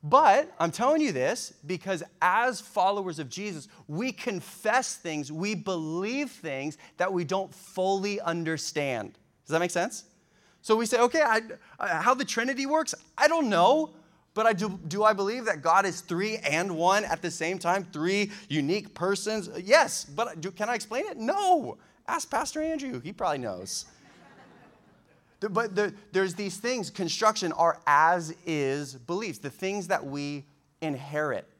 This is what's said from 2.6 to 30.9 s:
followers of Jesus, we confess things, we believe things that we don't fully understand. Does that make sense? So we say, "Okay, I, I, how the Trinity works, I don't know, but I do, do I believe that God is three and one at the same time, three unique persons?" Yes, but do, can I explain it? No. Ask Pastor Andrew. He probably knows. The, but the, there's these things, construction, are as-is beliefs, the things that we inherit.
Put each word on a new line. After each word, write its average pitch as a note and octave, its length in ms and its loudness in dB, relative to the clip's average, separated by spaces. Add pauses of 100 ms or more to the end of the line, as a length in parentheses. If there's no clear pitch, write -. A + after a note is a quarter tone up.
followers F#3+ 580 -2
of D3+ 100 -6
Jesus, F3 400 -10 (200)
we A3 240 -4
confess - 840 -2
things, D3+ 360 -6
we F#3+ 220 -4
believe F#3+ 760 -4
things C#3+ 480 -8 (200)
that F#3+ 140 0
we F3 120 -2
don't F#3 300 -4
fully G3 680 -2
understand. D3+ 920 -2 (320)
Does - 80 -6
that D#3+ 60 2
make F3 120 0
sense? - 340 -4 (580)
So A3 140 4
we A3+ 100 0
say, A#3 120 2
"Okay, B3 240 4
I, A3+ 200 4 (360)
I, G3+ 100 -4
how F3+ 260 2
the C4 100 -4
Trinity B3+ 420 -2
works, D4+ 280 0 (220)
I D4 120 6
don't D#4+ 200 2
know, A3 460 4 (400)
but A3 120 2
I A3+ 60 6
do, G3 260 -2 (100)
do G3 140 -2
I G#3+ 100 6
believe G#3+ 340 -2
that E3 160 -2
God F3 240 4
is - 160 -4
three G3+ 360 -2
and E3 380 -2
one F#3+ 280 4
at D#3+ 180 -2
the F3 80 -4
same E3+ 280 -4
time, F3+ 260 0
three F#3+ 460 -2 (180)
unique D3+ 460 -2
persons?" G3 540 -2 (140)
Yes, A#3 420 4
but E3 360 -6
do, F3 100 -6
can G#3 180 -6
I A#3+ 60 0
explain B3 320 -6
it? F#4+ 100 -10
No. D#4+ 600 2 (300)
Ask - 220 -4
Pastor D4+ 320 -4
Andrew. C#4 380 -4
He D#3 120 -10
probably E3 260 -2
knows. G2 480 -8 (1500)
The, G#3 100 -4
but G#3+ 240 -2
the, G3+ 200 0 (180)
there's F#3+ 220 2
these G3 220 -6
things, A#3+ 340 -4
construction, F#3+ 640 0
are E3 340 2
as-is D3 1080 2
beliefs, E3+ 440 -6
the C#3+ 120 -10
things F#3+ 380 -6
that F3+ 160 0
we C#3+ 420 -8 (340)
inherit. C#3+ 680 -4 (140)